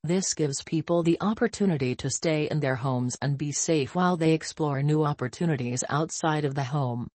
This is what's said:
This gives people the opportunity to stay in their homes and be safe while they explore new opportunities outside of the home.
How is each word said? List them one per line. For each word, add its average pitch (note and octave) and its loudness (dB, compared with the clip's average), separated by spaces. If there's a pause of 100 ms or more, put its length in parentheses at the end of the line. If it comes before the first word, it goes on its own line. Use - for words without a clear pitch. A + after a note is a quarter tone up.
This F#3 0
gives C#3 -2
people E3+ 0
the E3 4
opportunity F3+ 0
to - -6
stay D3+ 0
in D3+ 0
their C3 0
homes B2 -2
and C#3 0
be D3 -4
safe D3+ 0
while F3+ 4
they D#3+ 4
explore D3+ 0
new D3+ 4
opportunities C3 0
outside D3+ 0
of C#3 0
the C#3+ -2
home. B2 -2 (100)